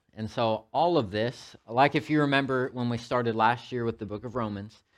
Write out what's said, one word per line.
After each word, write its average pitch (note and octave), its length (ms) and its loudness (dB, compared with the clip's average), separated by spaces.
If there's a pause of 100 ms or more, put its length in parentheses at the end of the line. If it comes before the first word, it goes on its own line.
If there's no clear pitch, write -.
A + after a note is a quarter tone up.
(140)
And G#2+ 160 -8
so A2+ 420 0
all E3 240 2
of A#2+ 140 2
this, A2 440 -4 (140)
like C3 260 4
if D3+ 140 -2
you D3+ 140 2
remember C3+ 500 2
when B2 160 -2
we A#2+ 80 0
started A#2 400 -2
last A#2 340 2
year A#2+ 140 -4
with A2+ 140 -4
the G#2+ 80 -8
book G#2 180 -8
of A2+ 100 -10
Romans, G#2+ 480 -6 (160)